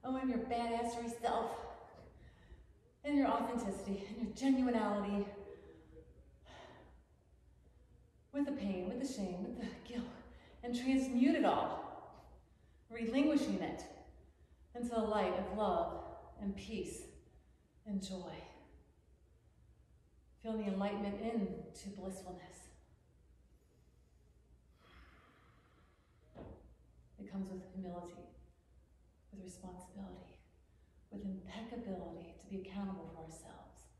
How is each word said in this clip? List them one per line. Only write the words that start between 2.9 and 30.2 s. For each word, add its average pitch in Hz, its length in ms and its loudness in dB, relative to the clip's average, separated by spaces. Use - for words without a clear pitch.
and 294 120 4
your 269 100 8
authenticity, 226 800 2
and 226 180 -2
your - 80 -4
genuinality, 208 920 6
with 285 140 4
the - 60 0
pain, 190 360 2
with 254 180 0
the - 80 0
shame, 180 300 0
with - 140 -4
the - 340 -8
guilt, 240 140 -2
and 240 120 -2
transmute 262 600 6
it 294 100 6
all, - 380 6
relinquishing 233 720 4
it - 240 -4
into 240 240 0
a - 20 6
light 208 380 4
of 196 200 -2
love 185 460 2
and 196 160 0
peace - 460 -4
and 196 160 0
joy. 180 320 -6
Feel 220 140 -2
the 208 80 0
enlightenment 202 560 0
into 214 680 -2
blissfulness. 180 720 -10
It 196 140 -10
comes 190 180 -2
with 185 120 -6
humility, 175 560 -6
with 190 120 -10
responsibility, 185 960 -12